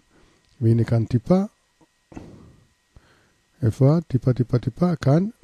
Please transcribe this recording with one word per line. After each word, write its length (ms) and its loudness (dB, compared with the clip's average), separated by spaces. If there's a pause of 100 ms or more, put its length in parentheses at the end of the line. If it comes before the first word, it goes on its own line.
(600)
והנה 220 2
כאן 220 -2
טיפה. 360 0 (2250)
איפה 360 2
את? 100 -2
טיפה, 260 0
טיפה, 260 -2
טיפה, 360 -2
כאן, 300 2 (180)